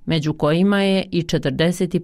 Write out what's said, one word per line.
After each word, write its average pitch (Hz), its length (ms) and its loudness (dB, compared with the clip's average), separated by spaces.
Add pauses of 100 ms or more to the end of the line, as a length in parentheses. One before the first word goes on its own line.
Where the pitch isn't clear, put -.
među 156 280 -2
kojima 180 480 2
je 190 300 2
i 165 120 0
četrdeset 165 800 -2